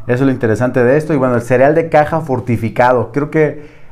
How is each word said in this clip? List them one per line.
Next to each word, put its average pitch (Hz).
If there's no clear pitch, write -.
eso 123
es 123
lo 135
interesante 120
de 127
esto. 156
Y 143
bueno, 127
el 117
cereal 131
de 160
caja 151
fortificado, 120
creo 143
que... -